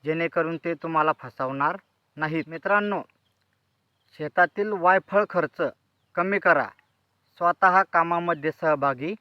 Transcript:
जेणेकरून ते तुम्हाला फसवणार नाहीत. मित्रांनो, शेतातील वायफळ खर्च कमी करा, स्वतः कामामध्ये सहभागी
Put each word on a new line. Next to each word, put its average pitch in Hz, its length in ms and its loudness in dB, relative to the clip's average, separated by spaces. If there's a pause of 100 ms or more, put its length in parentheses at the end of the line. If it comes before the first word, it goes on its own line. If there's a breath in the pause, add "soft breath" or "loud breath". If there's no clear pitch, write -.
जेणेकरून 165 520 -4
ते 170 180 -6
तुम्हाला 156 380 -2
फसवणार 135 640 -4 (400)
नाहीत. 156 300 -4
मित्रांनो, 196 560 -2 (1160)
शेतातील 180 540 0
वायफळ 190 580 2
खर्च 165 320 -4 (520)
कमी 190 240 -2
करा, 143 300 2 (680)
स्वतः 180 460 4
कामामध्ये 170 680 0 (100)
सहभागी 143 600 -2